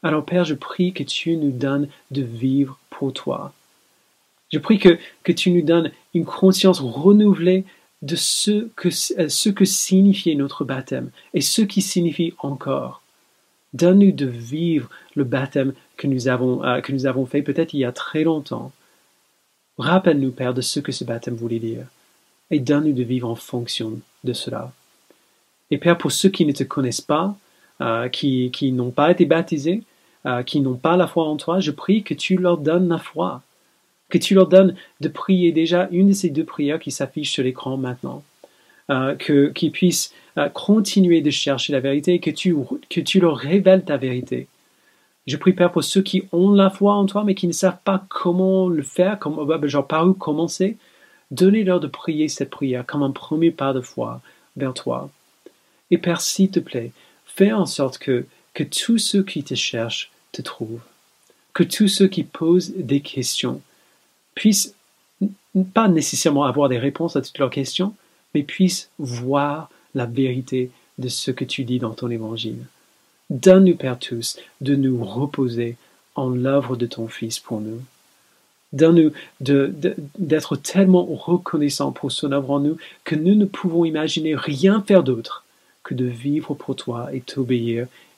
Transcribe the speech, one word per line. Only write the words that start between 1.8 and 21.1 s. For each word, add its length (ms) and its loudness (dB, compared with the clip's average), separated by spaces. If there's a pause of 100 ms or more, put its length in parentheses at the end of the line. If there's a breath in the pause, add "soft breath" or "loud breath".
de 100 -4
vivre 560 -2 (120)
pour 240 -6
toi. 400 -8 (960)
Je 80 -2
prie 200 2
que, 200 8 (240 loud breath)
que 80 0
tu 200 0
nous 100 4
donnes 300 2 (220 soft breath)
une 120 0
conscience 560 4
renouvelée 840 4 (380 soft breath)
de 160 -6
ce 580 -2
que, 140 -2 (280)
euh, 120 0
ce 180 0
que 160 2
signifiait 720 4
notre 300 -4
baptême 440 -6 (240 soft breath)
et 80 0
ce 200 0
qui 200 2
signifie 580 -2
encore. 600 -6 (720)
Donne-nous 380 6
de 140 -2
vivre 640 -4 (260 loud breath)
le 80 0
baptême 500 -2 (220 soft breath)
que 120 -6
nous 200 0
avons, 380 0
euh, 160 -2
que 100 -8
nous 140 -2
avons 200 -2
fait 160 -2
peut-être 320 -2
il 60 -2
y 60 0
a 80 -4
très 320 -4
longtemps. 480 -4 (1040)
Rappelle-nous, 540 2
Père, 220 -4
de 80 -4
ce 200 -4
que 100 -8
ce 140 -8
baptême 300 -8